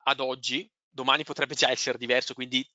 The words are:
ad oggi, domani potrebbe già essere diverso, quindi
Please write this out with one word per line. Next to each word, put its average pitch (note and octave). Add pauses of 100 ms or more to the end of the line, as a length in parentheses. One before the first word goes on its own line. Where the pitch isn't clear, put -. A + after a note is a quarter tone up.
ad C3+
oggi, C3 (160)
domani C3+
potrebbe D3
già C3
essere B2
diverso, B2
quindi B2+